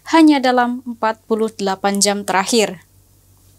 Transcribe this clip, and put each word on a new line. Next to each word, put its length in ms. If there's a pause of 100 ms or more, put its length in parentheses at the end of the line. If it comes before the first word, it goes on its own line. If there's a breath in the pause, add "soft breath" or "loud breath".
(160)
hanya 240
dalam 420
empat 460
puluh 240
delapan 480
jam 240
terakhir. 560 (800)